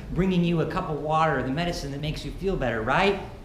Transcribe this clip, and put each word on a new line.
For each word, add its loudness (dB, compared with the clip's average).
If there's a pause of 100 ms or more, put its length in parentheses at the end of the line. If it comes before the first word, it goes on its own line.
(120)
bringing 4
you 2
a 2
cup -4
of -2
water, 2
the -2
medicine -4
that -6
makes -4
you -6
feel -2
better, 0
right? 2 (240)